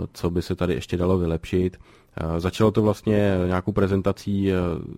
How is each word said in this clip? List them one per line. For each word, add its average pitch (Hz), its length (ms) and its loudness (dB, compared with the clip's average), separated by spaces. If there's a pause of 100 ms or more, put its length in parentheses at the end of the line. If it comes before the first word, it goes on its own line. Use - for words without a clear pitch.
(140)
co - 160 -4
by 85 120 0
se 90 140 -4
tady 87 180 0
ještě 71 240 -4
dalo 90 200 2
vylepšit. 90 600 0 (420)
Eh, 82 200 -2
začalo 92 320 2
to 110 100 2
vlastně 104 640 2
nějakou 90 260 0
prezentací, 98 800 0
eh, 92 40 2 (420)